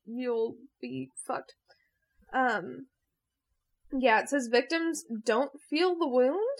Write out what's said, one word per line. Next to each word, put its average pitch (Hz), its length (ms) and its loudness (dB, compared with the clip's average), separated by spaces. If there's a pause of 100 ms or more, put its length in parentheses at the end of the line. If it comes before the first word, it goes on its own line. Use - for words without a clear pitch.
you'll 233 520 -2 (220)
be 262 300 -8 (160)
fucked. - 300 -6 (760)
Um, 247 540 -2 (1120)
yeah, 240 220 4
it - 100 -2
says 277 220 0
victims 320 520 0 (220)
don't 240 340 0 (120)
feel 349 260 2
the 330 100 0
wound, 311 520 2